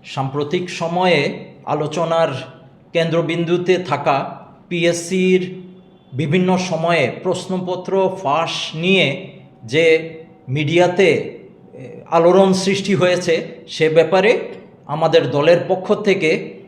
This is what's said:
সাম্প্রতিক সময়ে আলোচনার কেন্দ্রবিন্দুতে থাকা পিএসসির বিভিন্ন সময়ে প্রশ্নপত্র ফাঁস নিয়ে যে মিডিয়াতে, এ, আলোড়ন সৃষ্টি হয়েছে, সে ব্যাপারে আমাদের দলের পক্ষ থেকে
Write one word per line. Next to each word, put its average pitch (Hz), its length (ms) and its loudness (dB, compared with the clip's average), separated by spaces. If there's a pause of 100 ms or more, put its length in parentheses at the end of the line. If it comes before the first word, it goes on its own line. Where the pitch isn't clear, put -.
(140)
সাম্প্রতিক 143 560 -4
সময়ে 170 500 2 (460)
আলোচনার 165 640 0 (640)
কেন্দ্রবিন্দুতে 170 800 0 (160)
থাকা 143 260 0 (500)
পিএসসির 180 760 0 (720)
বিভিন্ন 165 380 0 (180)
সময়ে 165 360 0 (180)
প্রশ্নপত্র 180 680 -4 (260)
ফাঁস 156 360 -2 (200)
নিয়ে 175 320 2 (580)
যে 143 200 2 (640)
মিডিয়াতে, 170 680 2
এ, 104 80 -2 (880)
আলোড়ন 180 440 6
সৃষ্টি 196 400 -2
হয়েছে, 180 400 0 (340)
সে 156 220 0
ব্যাপারে 180 400 4 (560)
আমাদের 160 440 2
দলের 151 380 4
পক্ষ 185 180 -2 (160)
থেকে 170 280 2 (380)